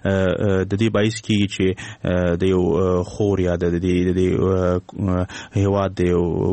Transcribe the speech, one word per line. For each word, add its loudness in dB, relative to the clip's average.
اه، 0
د -4
دې 2
باعث 0
کیږي 0
چې، -2
اه، 0
د -2
یو، 2
اه، 0
خور -2
یا 0
د، -2
د 0
دې، 0
د 2
دې، 2
اه، 0
هیواد 2
د -4
یو 2